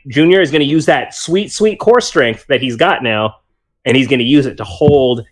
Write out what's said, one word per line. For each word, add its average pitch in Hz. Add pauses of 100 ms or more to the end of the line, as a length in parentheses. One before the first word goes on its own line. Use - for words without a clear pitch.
Junior 156
is 151
gonna 151
use 147
that 147
sweet, 190
sweet 214
core 240
strength 120
that 127
he's 120
got 156
now, 110 (500)
and 123
he's 131
gonna 127
use 135
it 113
to 110
hold 131